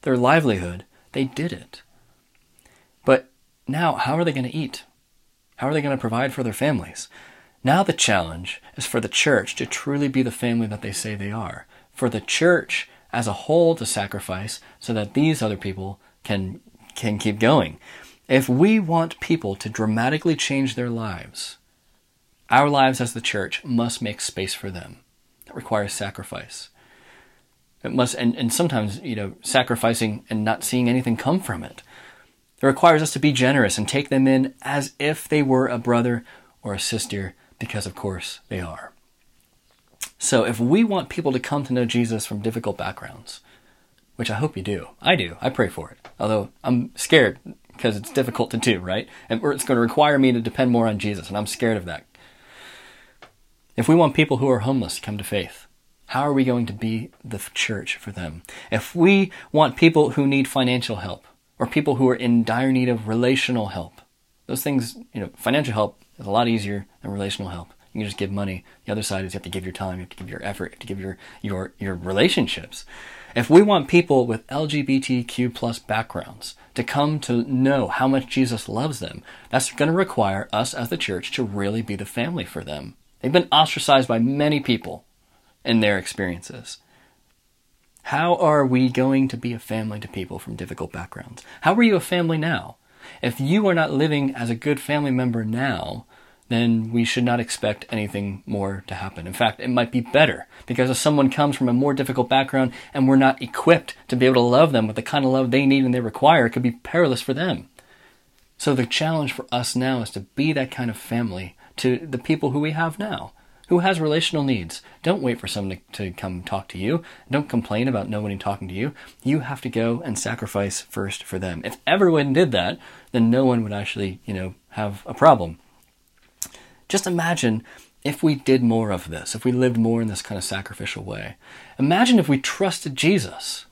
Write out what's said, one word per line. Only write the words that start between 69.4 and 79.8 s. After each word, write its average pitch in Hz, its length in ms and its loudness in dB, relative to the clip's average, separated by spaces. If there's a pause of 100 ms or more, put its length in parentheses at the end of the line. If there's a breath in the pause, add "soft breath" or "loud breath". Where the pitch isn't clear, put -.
to 90 40 -12
give 92 160 -6
your 92 80 -8
time, 95 220 -6
you 92 80 -10
have 90 80 -16
to - 60 -20
give 92 120 -14
your - 160 -12
effort, 95 200 -8
you - 80 -8
have - 80 -20
to - 60 -16
give 98 140 -8
your, 95 160 -8 (260 loud breath)
your, 95 360 -6
your 98 160 -6
relationships. 95 920 -2 (500 loud breath)
If 120 140 0
we 170 140 12
want 196 260 4
people 147 380 4
with 110 220 -4
L 151 180 -2
G 147 160 0
B 135 180 2
T 127 240 0
Q 123 240 -2
plus 117 300 -4
backgrounds - 800 -6 (180 soft breath)
to - 100 -2
come 151 360 0
to 120 240 0
know 131 440 2
how - 180 0
much 135 200 2
Jesus 117 420 -2
loves 127 300 -4
them, - 240 -10 (260 loud breath)
that's 131 240 0
gonna 151 200 0